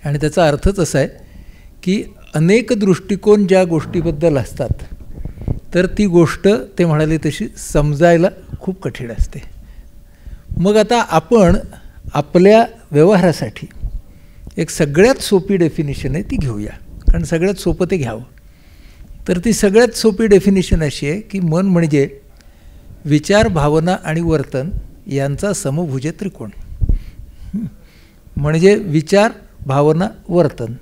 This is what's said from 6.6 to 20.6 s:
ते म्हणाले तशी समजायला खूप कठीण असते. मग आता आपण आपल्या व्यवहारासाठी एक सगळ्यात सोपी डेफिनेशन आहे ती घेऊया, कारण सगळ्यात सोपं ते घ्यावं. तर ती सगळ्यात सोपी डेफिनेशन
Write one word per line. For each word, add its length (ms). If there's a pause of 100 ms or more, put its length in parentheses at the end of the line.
ते 60
म्हणाले 320
तशी 300 (100)
समजायला 680 (320)
खूप 220
कठीण 300
असते. 280 (1160)
मग 200
आता 320
आपण 460 (580)
आपल्या 520 (260)
व्यवहारासाठी 760 (920)
एक 120
सगळ्यात 460
सोपी 400
डेफिनेशन 580
आहे 100
ती 140
घेऊया, 640 (120)
कारण 120
सगळ्यात 320
सोपं 360
ते 60
घ्यावं. 260 (1040)
तर 180
ती 80
सगळ्यात 420
सोपी 320
डेफिनेशन 560